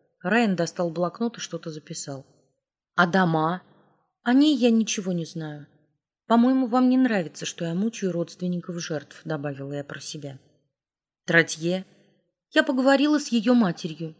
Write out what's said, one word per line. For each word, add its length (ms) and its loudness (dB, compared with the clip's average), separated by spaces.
Райан 340 2
достал 340 -2
блокнот 480 -4
и 20 -14
что-то 300 -10
записал. 560 -12
«А 120 6
дома?» 560 2
«О 100 0
ней 240 6
я 140 4
ничего 420 0
не 120 -4
знаю. 420 -12
По-моему, 400 4
вам 220 4
не 80 4
нравится, 500 0
что 180 -8
я 100 -4
мучаю 380 -2
родственников 680 -6
жертв», 440 -10
добавила 480 -8
я 120 -6
про 160 -14
себя. 380 -14
«Тратье?» 580 0
«Я 100 6
поговорила 560 2
с 100 -6
её 260 2
матерью. 640 -2